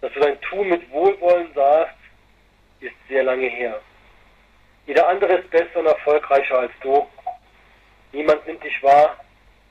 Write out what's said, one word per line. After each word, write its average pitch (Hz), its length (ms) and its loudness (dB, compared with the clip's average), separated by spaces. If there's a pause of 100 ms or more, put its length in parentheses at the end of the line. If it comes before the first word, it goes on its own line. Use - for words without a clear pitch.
Dass - 120 -8
du - 60 -10
dein 143 220 0
Tun 196 280 -6
mit - 220 -4
Wohlwollen 175 600 0
sahst, 143 420 0 (840)
ist 127 140 -16 (120)
sehr 131 160 -2
lange 131 240 -2
her. 117 340 -8 (1040)
Jeder - 240 2
andere 185 240 0
ist - 160 -2
besser 170 300 -2
und 160 80 -2
erfolgreicher 139 720 0
als 120 120 -4 (100)
du. 135 280 0 (1040)
Niemand 151 340 0
nimmt 160 160 -14
dich - 180 -10
wahr, 143 360 4 (540)